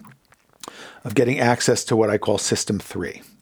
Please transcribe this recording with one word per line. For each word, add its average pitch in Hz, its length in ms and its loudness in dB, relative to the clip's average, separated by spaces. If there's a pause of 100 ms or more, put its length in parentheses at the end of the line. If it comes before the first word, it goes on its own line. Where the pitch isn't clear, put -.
(1040)
of 110 100 -8
getting 127 240 2
access 120 460 2
to - 100 -2
what 110 160 4
I 104 80 2
call 104 200 0
System - 420 -2
three. - 420 -10 (200)